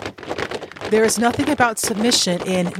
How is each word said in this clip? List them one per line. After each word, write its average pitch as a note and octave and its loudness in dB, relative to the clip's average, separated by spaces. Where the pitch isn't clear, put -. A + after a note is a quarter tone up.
There A3 4
is G#3+ 2
nothing A#3+ 2
about A#3+ 2
submission G#3+ 0
in F3+ 0